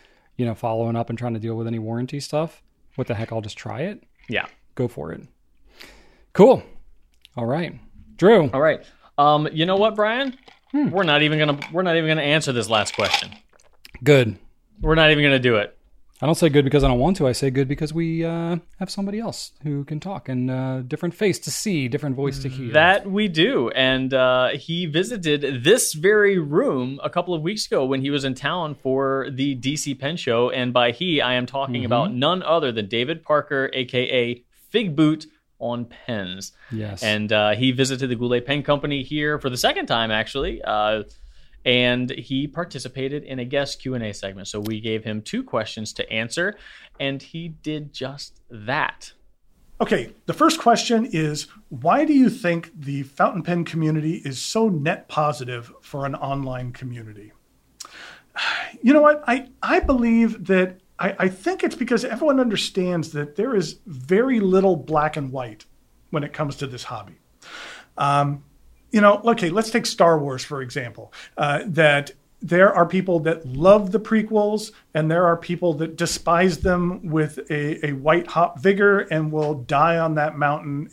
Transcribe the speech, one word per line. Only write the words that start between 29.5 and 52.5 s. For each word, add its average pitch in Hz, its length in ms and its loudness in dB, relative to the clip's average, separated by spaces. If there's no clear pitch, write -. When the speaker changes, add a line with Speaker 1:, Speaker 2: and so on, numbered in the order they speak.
Speaker 2:
D 131 220 -4
C 143 180 -6
Pen 151 240 -6
Show. 120 320 2
And 123 240 -2
by 120 160 2
he, 151 320 -2
I 123 120 0
am 123 120 -2
talking 135 300 -6
Speaker 1:
Mm-hmm. 123 100 -4
Speaker 2:
about 113 260 0
none 156 300 0
other 151 280 0
than 110 160 -4
David 123 360 -4
Parker, 143 500 -2
A 131 140 -4
K 127 240 -2
A 123 340 -2
Fig 202 240 0
Boot 156 320 2
on 120 280 -6
pens. 98 680 -10
Speaker 1:
Yes. 107 320 -8
Speaker 2:
And, 107 300 0
uh, 107 220 4
he 127 180 2
visited 131 360 -2
the 123 80 -2
Goulet 120 280 -2
Pen 143 180 -2
Company 143 400 -2
here 151 360 -4
for 143 100 -4
the 123 80 -2
second 302 300 0
time, 113 240 0
actually. 123 520 -4
Uh, 107 420 0
and 123 460 2
he 135 360 -6
participated 143 800 -8
in 127 160 -10
a 120 40 -6
guest 139 380 -4
Q 131 120 -6
and 117 100 -4
A 101 100 -8
segment. 95 320 -12
So 107 140 -8
we 107 200 -6
gave 110 220 -4
him 107 180 -6
two 233 220 -6
questions 110 520 -6
to - 180 -6
answer, 170 440 -4
and 139 200 -6
he 165 280 -12
did 151 440 -10
just - 480 -14
that. 123 640 -4
Speaker 3:
Okay, - 320 0
the 165 60 -4
first - 280 2
question 226 500 2
is, 156 380 -2
why 170 340 2
do 311 80 2
you 262 180 6
think 170 480 -2